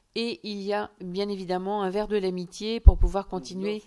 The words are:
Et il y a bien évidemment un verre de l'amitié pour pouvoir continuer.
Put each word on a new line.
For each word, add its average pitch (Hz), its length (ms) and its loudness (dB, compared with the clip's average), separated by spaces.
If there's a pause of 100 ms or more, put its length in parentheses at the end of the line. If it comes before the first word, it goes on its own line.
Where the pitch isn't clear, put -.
(160)
Et 233 280 -2
il 202 180 -8
y 196 100 -4
a 208 280 -4
bien 185 280 -4
évidemment 190 540 -2
un 185 80 0
verre 208 160 -2
de 208 100 0
l'amitié 190 640 -4
pour 180 200 10
pouvoir 190 280 0
continuer. 190 600 -6